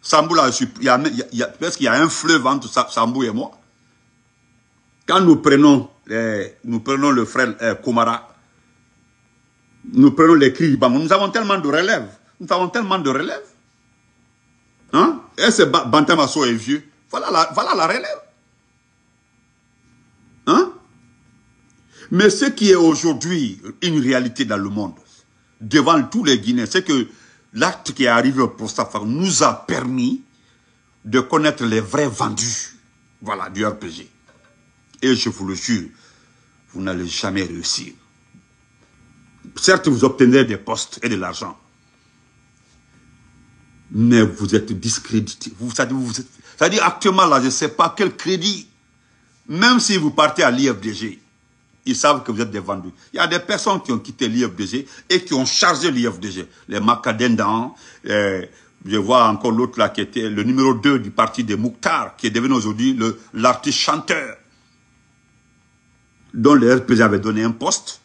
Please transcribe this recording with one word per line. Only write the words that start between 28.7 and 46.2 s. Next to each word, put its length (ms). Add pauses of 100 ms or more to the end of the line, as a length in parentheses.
nous 400
a 80
permis 680 (840)
de 160
connaître 440
les 140
vrais 300
vendus, 680 (460)
voilà, 260
du 160
R 140
P 100
G. 220 (920)
Et 120
je 140
vous 180
le 80
jure, 340 (840)
vous 100
n'allez 240
jamais 380
réussir. 480 (1600)
Certes, 320
vous 180
obtiendrez 400
des 120
postes 480
et 40
de 60
l'argent, 420 (2250)
mais 300
vous 340
êtes 160
discrédité. 880
Vous, 100
c'est-à-dire, 260
vous 220
êtes, 80 (300)